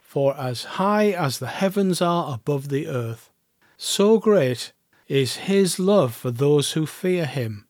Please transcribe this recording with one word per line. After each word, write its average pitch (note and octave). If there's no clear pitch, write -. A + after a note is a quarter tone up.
For C#3
as B2+
high G#3
as E3+
the B2
heavens F#3+
are E3+
above C#3
the D3
earth, A#2+
so G#3
great D#3
is C#3
his G3
love F#3
for B2+
those C#3+
who D#3+
fear F3+
him. A2+